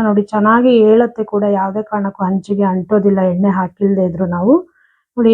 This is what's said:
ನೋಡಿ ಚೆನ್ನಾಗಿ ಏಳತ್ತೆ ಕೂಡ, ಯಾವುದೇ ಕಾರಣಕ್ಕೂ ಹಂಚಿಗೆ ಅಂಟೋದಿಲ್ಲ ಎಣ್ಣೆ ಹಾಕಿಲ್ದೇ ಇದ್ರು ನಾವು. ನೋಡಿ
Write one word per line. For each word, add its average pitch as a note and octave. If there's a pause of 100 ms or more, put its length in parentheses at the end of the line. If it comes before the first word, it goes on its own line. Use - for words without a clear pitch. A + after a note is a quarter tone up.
ನೋಡಿ G#3
ಚೆನ್ನಾಗಿ A3 (200)
ಏಳತ್ತೆ A#3 (100)
ಕೂಡ, G3+ (140)
ಯಾವುದೇ G3
ಕಾರಣಕ್ಕೂ G3+
ಹಂಚಿಗೆ G3
ಅಂಟೋದಿಲ್ಲ F#3+ (120)
ಎಣ್ಣೆ F#3+
ಹಾಕಿಲ್ದೇ F#3+
ಇದ್ರು E3+ (100)
ನಾವು. G3 (640)
ನೋಡಿ A3+